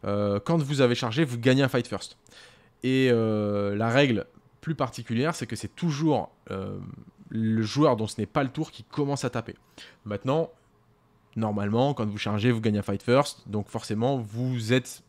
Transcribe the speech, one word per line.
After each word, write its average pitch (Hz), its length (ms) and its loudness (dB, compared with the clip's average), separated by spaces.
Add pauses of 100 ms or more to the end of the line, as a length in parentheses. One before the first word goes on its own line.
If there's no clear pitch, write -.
Euh, 101 400 0
quand 170 140 2
vous 139 240 0
avez 120 140 6
chargé, 123 280 0
vous 123 140 -6
gagnez 127 240 4
un - 60 2
fight 120 180 0
first. - 320 -10 (640)
Et, 131 280 4
euh, 104 640 2
la 110 120 0
règle 123 380 2 (340)
plus 165 140 -6
particulière, 127 600 -4
c'est 123 120 -8
que 113 100 -8
c'est - 180 -10
toujours... 147 560 0 (200)
Euh, 95 260 -6 (540)
le 110 300 0
joueur 127 360 4
dont 107 100 -2
ce - 120 -8
n'est 104 80 -2
pas 147 160 0
le 131 60 -2
tour 151 220 -6
qui - 140 -20
commence 143 420 -4
à - 20 0
taper. 113 260 -6 (520)
Maintenant, 131 420 -2 (880)
normalement, 110 560 0
quand 120 140 -2
vous 104 100 -4
chargez, 104 340 0
vous 113 120 0
gagnez 107 160 2
un 101 40 -2
fight 101 200 -4
first, - 440 0
donc 104 220 -6
forcément, 113 480 -2
vous 117 560 -4
êtes 123 360 0